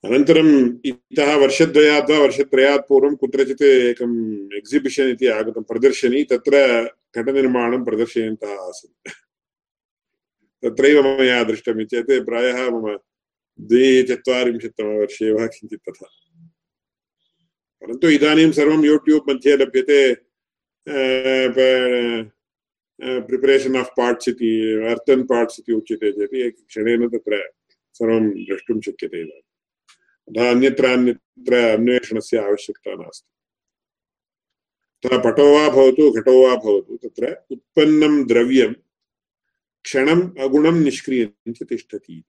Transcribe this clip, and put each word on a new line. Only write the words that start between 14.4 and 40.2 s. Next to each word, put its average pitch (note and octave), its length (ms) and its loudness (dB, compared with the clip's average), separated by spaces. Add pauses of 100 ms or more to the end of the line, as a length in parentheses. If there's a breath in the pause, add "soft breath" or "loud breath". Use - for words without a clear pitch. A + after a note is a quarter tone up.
वा A2 160 -2
किञ्चित् G#2+ 440 -16
तथा। - 160 -20 (1700)
परन्तु B2+ 280 -4
इदानीं D3+ 440 4
सर्वं D3+ 300 2
YouTube D3+ 460 2
मध्ये C#3 280 2
लभ्यते। C3 560 2 (760)
अ, C3 600 -2
प-, B2 800 0 (720)
अ, B2+ 160 -6
preparation C3 560 0
of B2 120 -2 (140)
parts A#2+ 280 -2
इति, A2 520 -2 (100)
earthen B2+ 360 0
parts A#2 320 -2
इति - 140 -8
उच्यते G#2+ 400 -4
चेत् G#2 220 -8
एक A#2+ 220 -6 (120)
क्षणेन A#2 400 -2
तत्र G#2 420 -8 (440)
सर्वं A2+ 360 -2
द्रष्टुं G2 500 -8
शक्यते F2+ 400 -12
इदानीं। D2+ 240 -18 (840)
अतः A#2+ 220 0
अन्यत्र C3 340 2
अन्यत्र B2 680 -2
अन्वेषणस्य A#2 840 0
आवश्यकता G2+ 560 -6
नास्ति. E2+ 380 -20 (1700)
अतः B2+ 140 -2
पटो C#3+ 360 4
वा D3+ 140 2
भवतु, C3+ 420 4
घटो B2+ 380 4
वा B2+ 80 2
भवतु, A2 400 -4
तत्र - 540 -10
उत्पन्नं D3+ 760 0
द्रव्यं A#2+ 460 0 (1120)
क्षणम् D#3+ 580 0